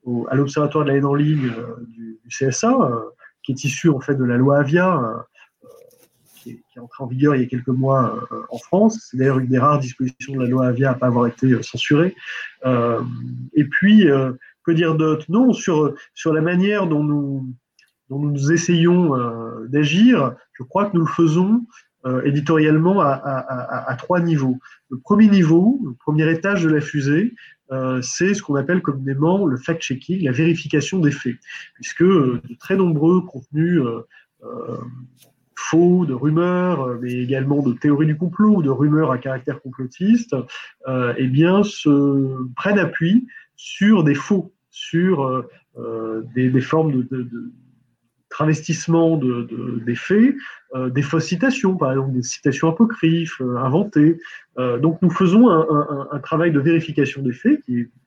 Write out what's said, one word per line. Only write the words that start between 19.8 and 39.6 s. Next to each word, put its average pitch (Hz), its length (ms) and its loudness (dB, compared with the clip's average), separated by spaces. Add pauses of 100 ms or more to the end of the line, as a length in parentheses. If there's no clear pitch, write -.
je 127 100 -16
crois 196 220 -2
que 202 100 -4
nous 165 100 2
le 147 60 -4
faisons, 185 540 2 (400)
euh, 127 180 -2
éditorialement 156 800 2
à, 147 80 2
à, 135 300 -4
à, 127 520 -8
à 127 40 -4
trois 175 260 -2
niveaux. 139 380 0 (300)
Le 127 80 -10
premier 202 300 4
niveau, 190 560 4
le 131 100 -8
premier 156 380 0
étage 180 320 -2
de 160 60 4
la 151 100 2
fusée, 151 540 -2 (380)
euh, 131 300 -4
c'est 185 320 -2
ce 202 80 -6
qu'on 143 140 -4
appelle 160 260 0
communément 143 640 0
le 127 120 0
fact-checking, 165 640 -6
la 131 80 0
vérification 160 680 0
des 147 120 2
faits, 123 240 -6 (400)
puisque, - 260 -6
euh, 147 460 2
de - 80 -16
très - 220 -4
nombreux 170 440 2
contenus, 160 600 -2
euh, 117 260 -6 (360)
euh, 120 340 -12 (800)
faux, 175 480 2
de 131 80 -4
rumeurs, 165 720 0
euh, 123 180 -6
mais 123 100 -6
également 135 500 -2
de 123 120 0
théories 147 340 2
du 151 80 0
complot 190 420 2
ou 175 40 0
de 139 80 0
rumeurs 147 420 2
à 123 60 -2
caractère 131 440 -8